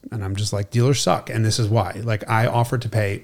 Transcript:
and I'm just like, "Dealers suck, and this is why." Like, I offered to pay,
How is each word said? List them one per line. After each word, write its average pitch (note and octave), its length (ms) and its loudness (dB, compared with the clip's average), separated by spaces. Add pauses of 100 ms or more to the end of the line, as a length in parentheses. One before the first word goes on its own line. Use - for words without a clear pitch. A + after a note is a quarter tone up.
(120)
and G#2+ 120 -6
I'm F#2+ 120 -4
just G#2 180 -2
like, G2+ 180 -4
"Dealers B2 300 2
suck, - 280 0
and A2 160 0
this G#2+ 140 0
is A2 80 2
why." G2+ 360 0
Like, A2 260 -2
I A2+ 180 4
offered A#2+ 360 0
to A2+ 60 -4
pay, G#2 340 -2